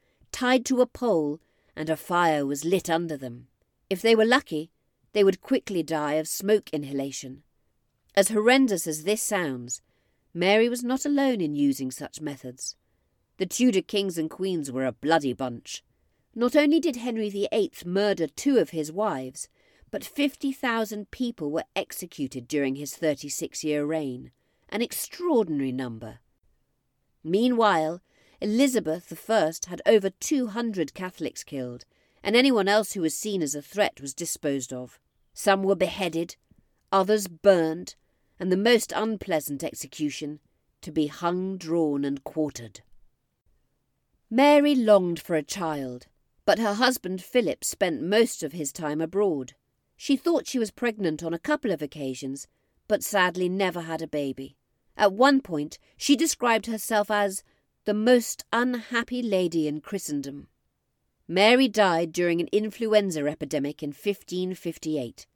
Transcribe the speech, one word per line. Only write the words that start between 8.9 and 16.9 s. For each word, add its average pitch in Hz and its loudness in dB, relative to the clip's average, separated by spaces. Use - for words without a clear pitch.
this 214 -2
sounds, 135 -4
Mary 208 4
was 247 -4
not 254 -2
alone 269 2
in 147 -2
using 139 0
such - -12
methods. 131 -10
The 190 -2
Tudor 214 2
kings 196 -4
and 160 -4
queens 175 -4
were 131 -2
a 123 -2
bloody 143 0
bunch. - -10
Not 240 0
only 294 4
did 277 -2